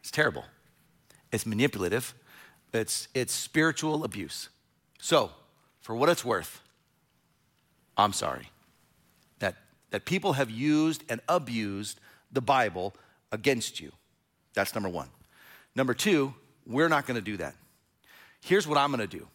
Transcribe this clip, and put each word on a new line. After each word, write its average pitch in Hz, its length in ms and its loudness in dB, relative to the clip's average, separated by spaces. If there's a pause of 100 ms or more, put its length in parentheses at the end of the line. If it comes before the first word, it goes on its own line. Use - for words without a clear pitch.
It's - 100 -14
terrible. 151 320 0 (880)
It's 113 140 -2
manipulative. 110 680 0 (600)
It's, - 400 -2
it's 127 200 -2
spiritual 156 680 0
abuse. 95 460 -8 (500)
So, 123 320 2 (480)
for - 160 -8
what 139 140 4
it's 165 160 2
worth, 110 360 -2 (1400)
I'm 104 140 6
sorry 64 380 -4 (920)
that, 95 160 -2 (360)
that 104 120 -2
people 185 300 0
have 131 180 0
used 151 560 2
and 120 220 -4
abused 113 720 -2 (280)
the 131 120 -2
Bible 104 520 2 (380)
against 113 480 -2
you. 71 140 -16 (600)
That's 98 220 -2
number 101 140 -2
one. 78 180 -6 (680)
Number 131 180 0
two, 139 400 2 (340)
we're 151 220 2
not 147 180 2
gonna 120 140 -4
do 101 160 -8
that. 76 180 -8 (880)
Here's 185 240 2
what 147 100 2
I'm 143 140 4
gonna 113 160 -2
do. 82 280 -12